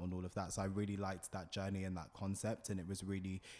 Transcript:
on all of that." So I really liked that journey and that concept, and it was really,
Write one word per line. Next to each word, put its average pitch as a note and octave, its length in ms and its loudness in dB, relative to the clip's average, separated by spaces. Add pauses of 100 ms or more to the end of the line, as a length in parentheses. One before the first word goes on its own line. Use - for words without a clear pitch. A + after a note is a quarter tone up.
on F2+ 80 0
all F2+ 140 0
of F2+ 100 -4
that." F#2 160 0
So G#2 100 0
I G2 40 4
really G2+ 320 2
liked F3+ 340 -2
that F2+ 220 -4
journey G2 320 2
and F#2 100 2
that D#2+ 180 -4
concept, G2 560 0
and G2+ 80 2
it F2 100 -2
was F#2+ 180 -2
really, F#2+ 360 0 (180)